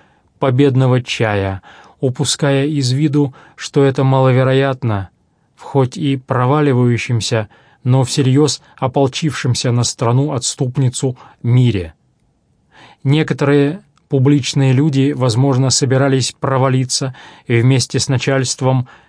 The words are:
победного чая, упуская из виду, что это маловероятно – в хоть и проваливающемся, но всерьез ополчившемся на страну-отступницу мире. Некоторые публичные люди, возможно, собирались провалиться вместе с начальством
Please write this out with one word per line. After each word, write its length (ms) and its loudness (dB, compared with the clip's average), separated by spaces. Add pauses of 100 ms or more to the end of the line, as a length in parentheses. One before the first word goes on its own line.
(380)
победного 640 2
чая, 600 -4 (360)
упуская 680 -2
из 240 -2
виду, 420 0 (220)
что 280 -2
это 200 2
маловероятно – 1080 0 (460)
в 80 -20
хоть 340 -2
и 200 -2
проваливающемся, 1300 0 (340)
но 200 2
всерьез 580 0 (160)
ополчившемся 920 -2
на 120 0
страну-отступницу 1300 -2 (240)
мире. 540 0 (1080)
Некоторые 800 0 (260)
публичные 640 2
люди, 420 0
возможно, 580 0
собирались 600 0
провалиться 840 -2 (320)
вместе 520 2
с 80 -4
начальством 800 -2 (220)